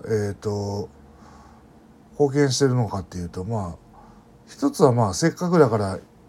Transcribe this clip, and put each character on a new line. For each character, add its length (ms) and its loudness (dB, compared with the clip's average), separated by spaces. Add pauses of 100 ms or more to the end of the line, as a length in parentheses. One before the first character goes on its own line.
え 20 -10 (220)
ー 40 -10
と、 540 -6 (1200)
貢 200 2
献 180 2
し 80 -2
て 60 4
る 100 2
の 140 0
か 120 -6
っ 40 -12
て 140 -14
い 80 -8
う 20 -14
と、 160 -10
ま 320 -6
あ、 220 -20 (480)
一 240 -2
つ 120 0
は 100 8
ま 180 2
あ、 40 -6
せ 140 0
っ 40 2
か 180 -4
く 80 4
だ 100 8
か 80 0
ら、 220 -4 (300)